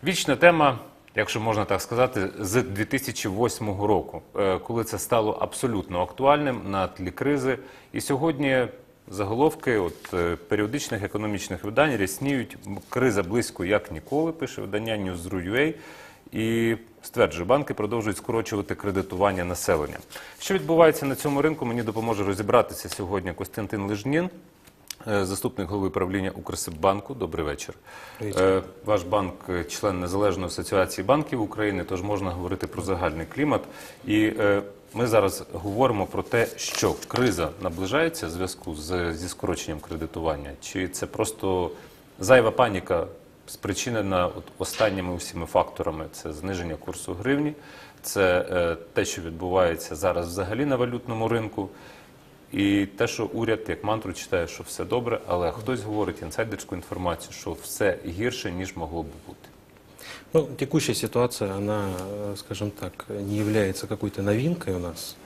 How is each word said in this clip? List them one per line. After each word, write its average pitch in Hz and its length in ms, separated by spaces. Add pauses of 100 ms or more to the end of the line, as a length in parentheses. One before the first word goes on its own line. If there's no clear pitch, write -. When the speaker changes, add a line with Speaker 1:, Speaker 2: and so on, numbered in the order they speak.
Speaker 1:
Вічна 180 320
тема, 151 420 (360)
якщо 107 260
можна 107 240
так 95 180
сказати, 120 480 (100)
з 107 220
дві 98 220
тисячі - 440
восьмого 104 580
року, 92 360 (140)
е, 95 220
коли 113 260
це - 140
стало 107 420
абсолютно 92 600
актуальним 135 580 (100)
на 95 180
тлі 95 220
кризи. 131 480 (340)
І - 80
сьогодні 135 680 (440)
заголовки, 113 680
от, - 360
е, 87 220 (120)
періодичних 107 540
економічних 104 600
видань 127 320
рясніють: 131 600 (320)
«Криза 123 340
близько 101 420
як 101 280
ніколи», 147 400
пише 143 280
видання 104 360
Newsru.ua, 95 760 (580)
і 113 440 (260)
стверджує, 87 420
банки 131 300
продовжують 107 420
скорочувати 104 580
кредитування 92 680
населення. 85 540 (400)
Що - 160
відбувається 160 520
на 135 80
цьому 139 280
ринку, 151 240
мені 120 160
допоможе 110 420
розібратися 104 640
сьогодні 90 440
Костянтин 101 500
Лижнін, 135 480 (800)
е, 101 160
заступник 92 440
голови 98 220
правління 95 440
Укрсиббанку. 90 800
Добрий 82 320
вечір. - 280 (440)
Speaker 2:
Добрий 107 140
вечір. 95 160
Speaker 1:
Е, 95 140 (220)
ваш 101 180
банк, 90 320 (140)
е, 87 160
член 95 360
Незалежної 92 460
асоціації 92 580
банків 135 380
України, 104 460
тож 90 140
можна 101 280
говорити 87 360
про - 160
загальний 82 440
клімат. 135 340 (460)
І, 107 180
е, 101 380 (340)
ми 120 100
зараз 98 460
говоримо 101 540
про 98 160
те, 117 240 (100)
що - 380 (140)
криза 98 400 (140)
наближається 95 640
в 85 40
зв'язку 87 440
з, 85 400
зі 85 140
скороченням 82 520
кредитування, 78 720 (100)
чи 92 280
це - 180
просто 95 640 (480)
зайва 113 320
паніка, 92 560 (400)
спричинена 98 800
от 85 180 (140)
останніми 92 560
усіма 82 320
факторами. 80 640
Це - 200
зниження 85 440
курсу - 380
гривні, 143 380 (500)
це, 90 480
е, 87 260 (160)
те, - 120
що - 180
відбувається 85 760
зараз 87 300
взагалі 98 380
на 139 120
валютному 120 520
ринку, 107 400 (840)
і 98 340
те, 117 200
що 113 200
уряд 87 420
як 87 160
мантру 107 280
читає, 85 360
що - 140
все - 220
добре, 117 420
але 87 260
хтось 123 300
говорить 104 400
інсайдерську 107 520
інформацію, 90 580
що - 200
все - 540
гірше, 101 460
ніж 92 240
могло 82 260
б 78 40 (200)
бути. - 220 (840)
Speaker 2:
Ну, 160 80 (160)
текущая 135 380
ситуация, 117 580
она, 104 360 (100)
э, 101 360
скажем 104 340
так, - 380
не 104 280
является 104 500
какой-то - 360
новинкой 117 520
у 90 40
нас. 87 480